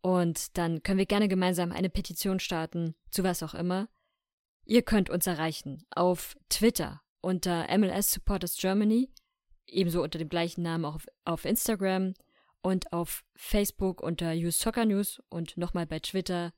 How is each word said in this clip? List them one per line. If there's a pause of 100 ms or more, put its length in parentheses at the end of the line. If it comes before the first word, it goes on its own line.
Und
dann
können
wir
gerne
gemeinsam
eine
Petition
starten, (140)
zu
was
auch
immer. (760)
Ihr
könnt
uns
erreichen
auf (140)
Twitter (200)
unter
M
L
S
Supporters
Germany, (540)
ebenso
unter
dem
gleichen
Namen
auch
auf, (180)
auf
Instagram (480)
und
auf (120)
Facebook
unter
Youth
Soccer
News
und
nochmal
bei
Twitter